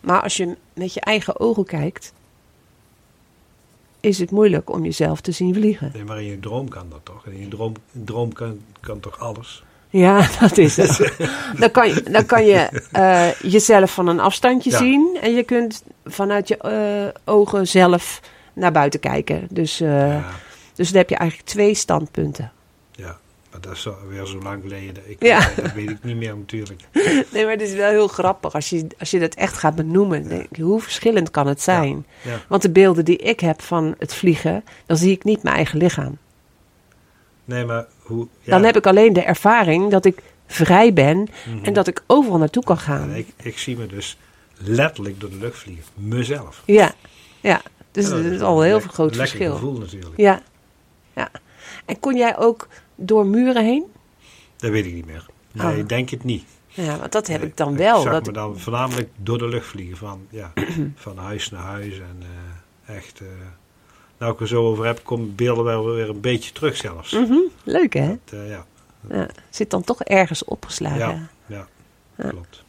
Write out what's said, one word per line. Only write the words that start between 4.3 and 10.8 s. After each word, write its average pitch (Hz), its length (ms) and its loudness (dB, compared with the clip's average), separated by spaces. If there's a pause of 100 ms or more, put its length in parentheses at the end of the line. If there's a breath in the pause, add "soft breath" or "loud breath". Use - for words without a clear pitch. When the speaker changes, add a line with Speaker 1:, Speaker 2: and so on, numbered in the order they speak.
Speaker 1:
moeilijk 202 400 2
om 170 140 -4
jezelf 156 360 -2
te 180 120 -6
zien 180 220 -2
vliegen. 208 400 0
Speaker 2:
Nee, 104 100 -14
maar 107 160 -10
in 104 60 -10
je 101 140 -12
droom 120 280 -8
kan 90 220 -16
dat 73 120 -20
toch? - 240 -20
In 95 140 -16
je 101 80 -14
droom, 110 240 -8 (200)
in 117 120 -16
droom 113 280 -6
kan, 110 280 -12 (200)
kan 107 200 -12
toch - 180 -16
alles? 117 440 -14 (260 soft breath)
Speaker 1:
Ja, 190 400 6
<laughs> - 120 -4
dat 214 180 6
is 160 180 6
het. - 360 4 (160)